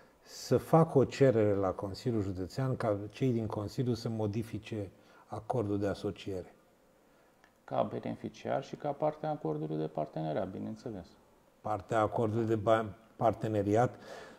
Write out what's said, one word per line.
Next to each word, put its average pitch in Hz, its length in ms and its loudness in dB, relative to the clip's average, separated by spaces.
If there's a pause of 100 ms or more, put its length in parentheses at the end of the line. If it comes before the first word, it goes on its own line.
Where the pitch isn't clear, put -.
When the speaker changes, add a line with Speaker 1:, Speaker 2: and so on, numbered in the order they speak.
(220)
Speaker 1:
să - 340 0
facă 160 420 6
o 123 60 8
cerere 110 500 4
la 98 140 0
Consiliul 101 540 -2
Județean 98 540 -4
ca 104 220 0 (120)
cei 131 220 0
din 113 140 0
Consiliu 113 480 -2
să 113 140 -4
modifice 107 800 -4 (360)
acordul 104 520 -2
de 101 80 0
asociere? 95 680 -6 (1120)
Speaker 2:
Ca 131 180 0
beneficiar 117 840 -4
și - 120 -12
ca - 120 -6
parte 151 380 -4
a 156 40 -2
acordului 156 460 -4
de 156 100 -4
parteneriat, 151 640 -4
bineînțeles. 104 560 -8 (540)
Speaker 1:
Partea 107 400 -2
acordului 110 460 2
de 113 100 2
ba-, 110 280 4 (320)
parteneriat. 107 800 2 (440)